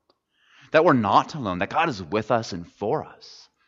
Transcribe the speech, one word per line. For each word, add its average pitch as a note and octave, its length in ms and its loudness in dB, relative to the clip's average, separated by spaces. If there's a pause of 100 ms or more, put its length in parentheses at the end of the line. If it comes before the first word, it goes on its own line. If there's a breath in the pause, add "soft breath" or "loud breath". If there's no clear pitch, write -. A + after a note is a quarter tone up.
(720 soft breath)
That D#3+ 140 4
we're D#3+ 80 6
not A#2 420 2
alone, G2 240 -6
that G2 100 -2
God D#3+ 200 -2
is G2+ 120 -8
with G#2 300 -4
us A2+ 220 -2
and E2+ 120 -10
for A#2 400 -6
us. - 440 -20 (180 soft breath)